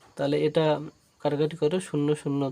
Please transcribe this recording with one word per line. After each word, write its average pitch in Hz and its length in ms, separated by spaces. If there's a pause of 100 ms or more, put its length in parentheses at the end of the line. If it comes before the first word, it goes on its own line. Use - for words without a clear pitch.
(160)
তাহলে 147 220 (100)
এটা 156 180 (560)
কাটাকাটি 151 400
করো, 151 160 (100)
শূন্য 147 200 (140)
শূন্য 143 200 (100)